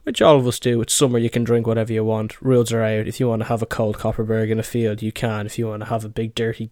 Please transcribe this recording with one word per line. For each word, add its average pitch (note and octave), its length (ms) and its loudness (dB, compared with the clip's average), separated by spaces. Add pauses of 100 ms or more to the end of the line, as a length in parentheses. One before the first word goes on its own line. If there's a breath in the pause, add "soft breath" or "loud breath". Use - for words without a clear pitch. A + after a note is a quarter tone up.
which C4+ 180 -2
all D#3 160 8
of B2+ 80 2
us B2 140 -2
do. A#2+ 220 2
It's - 120 -2
summer, B2 240 2
you A#2 140 0
can A#2+ 120 0
drink A#2 220 2
whatever A2+ 260 0
you A2 120 0
want. A2 360 -2
Rules A#2+ 320 4
are A2+ 120 2
out. G#2+ 240 0
If - 120 -6
you C3 80 2
want A2+ 140 0
to G#2+ 60 -6
have A2+ 160 -2
a - 20 -2
cold G#2+ 320 -2
Copperberg A2 540 0
in A2 80 0
a A2 40 -2
field, A2 380 -2
you G#2+ 100 -4
can. G#2+ 360 -4
If - 100 -14
you A#2 120 -4
want G#2+ 120 -8
to G#2+ 80 -10
have A2 160 -4
a G#2+ 40 -10
big A2+ 260 -6
dirty A2+ 360 -4